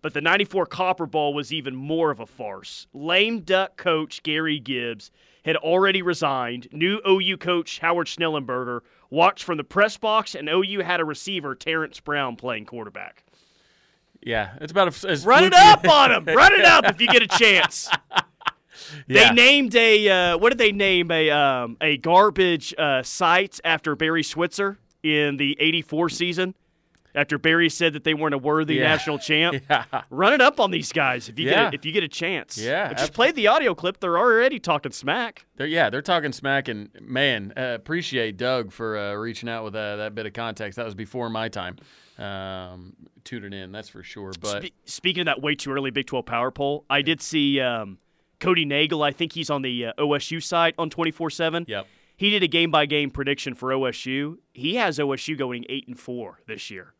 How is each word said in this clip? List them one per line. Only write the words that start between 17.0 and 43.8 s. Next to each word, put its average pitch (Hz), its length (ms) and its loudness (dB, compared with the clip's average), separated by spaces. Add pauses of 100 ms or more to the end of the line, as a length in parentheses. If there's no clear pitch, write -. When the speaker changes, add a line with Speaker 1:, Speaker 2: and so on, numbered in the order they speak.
Speaker 1:
you 233 60 2
get 233 160 6
a 196 40 -2
chance. 196 680 4
Speaker 2:
<laughs> - 40 -8 (1080)
Yeah. 220 220 8
Speaker 1:
They 233 60 4
named 254 400 6
a, 214 340 6 (240)
uh, 165 40 2
what 214 120 6
did 262 80 2
they 220 140 4
name 190 400 2
a, 160 180 4
um, 131 500 2
a 151 180 0
garbage, 175 800 4
uh, 139 260 0
site 180 600 0
after 160 320 -2
Barry 160 280 0
Switzer 196 540 -4 (260)
in 147 340 0
the 143 220 -2
eighty-four 160 500 0
season? 180 460 -4 (600)
After 143 220 -2
Barry 165 320 2
said 160 240 0
that 147 100 -10
they 156 120 0
weren't 151 180 -2
a 139 60 -2
worthy 151 360 0
Speaker 2:
Yeah. 131 120 0
Speaker 1:
national 151 320 -2
champ. 156 460 0
Speaker 2:
<laughs> - 40 -20
Yeah. 131 160 2 (240)
Speaker 1:
Run 190 240 2
it 370 80 4
up - 180 4
on 302 120 2
these 156 200 -6
guys 127 380 -2
if 110 100 -14
you 123 80 -4
Speaker 2:
Yeah. 196 180 2
Speaker 1:
get 160 80 -4
a, - 20 -8
if 143 100 -12
you 160 60 -6
get 185 120 -2
a 156 40 -6
chance. 165 500 -8
Speaker 2:
Yeah, 143 360 -4
Speaker 1:
Just 143 180 -4
Speaker 2:
ab- - 20 -20
Speaker 1:
play 262 180 2
the 247 160 0
audio 247 280 2
clip. 180 240 -6
They're 175 180 -2
already 226 420 2
talking 147 320 -4
smack. 208 540 -6 (100)
Speaker 2:
They're, 139 120 -6
yeah, 160 240 0
they're 135 100 -6
talking 156 320 -2
smack. 139 340 -2
And, 104 220 -10 (100)
man, 127 560 -4
uh, 127 200 -6
appreciate 117 600 -6
Doug 120 340 -4
for, 110 260 -8
uh, 101 160 -6
reaching 113 360 -10
out 113 140 -8
with, 104 120 -12
uh, 104 220 -6
that 107 180 -10
bit 110 100 -10
of 101 80 -12
context. 110 440 -10
That 117 80 -8
was 104 100 -12
before 113 340 -10
my 113 200 -6
time, 92 280 -10 (400)
um, 95 800 -14 (280)
tuning 101 300 -14
in, 95 180 -14
that's 104 180 -16